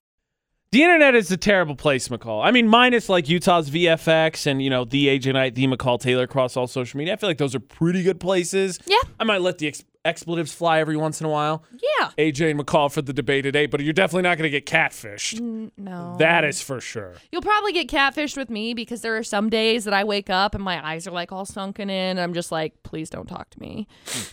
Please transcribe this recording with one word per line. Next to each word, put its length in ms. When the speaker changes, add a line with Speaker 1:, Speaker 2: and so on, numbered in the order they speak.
Speaker 1:
The 120
internet 320
is 140
a 60
terrible 400
place, 320
McCall. 380
I 60
mean, 140
minus, 440
like, 180
Utah's 400
V 220
F 180
X 400
and, 140
you 80
know, 160
the 240
A 100
J 140
Knight, 200
the 140
McCall 320
Taylor 240
across 320
all 100
social 320
media. 140
I 60
feel 120
like 100
those 140
are 60
pretty 440
good 180
places. 680
Speaker 2:
Yeah. 140
Speaker 1:
I 60
might 160
let 160
the 100
ex-, 160
expletives 480
fly 260
every 160
once 240
in 80
a 20
while. 440
Speaker 2:
Yeah. 440
Speaker 1:
A 140
J 200
and 80
McCall 300
for 120
the 100
debate 320
today, 220
but 160
you're 100
definitely 300
not 160
gonna 120
get 160
catfished. 760
Speaker 2:
N-, 360
no. 420
Speaker 1:
That 260
is 160
for 180
sure. 360
Speaker 2:
You'll 80
probably 320
get 160
catfished 480
with 120
me 240
because 280
there 160
are 60
some 260
days 340
that 100
I 120
wake 240
up 260
and 80
my 240
eyes 180
are, 60
like, 220
all 100
sunken 460
in. 220
And 100
I'm 120
just 160
like, 340
"Please 260
don't 180
talk 220
to 100
me." 300
Speaker 1:
Hmm. 140